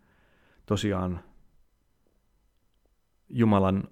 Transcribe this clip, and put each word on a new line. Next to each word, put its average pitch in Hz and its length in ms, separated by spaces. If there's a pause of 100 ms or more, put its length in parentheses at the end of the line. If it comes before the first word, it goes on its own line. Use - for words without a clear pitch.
(640)
tosiaan 92 540 (2000)
Jumalan 98 640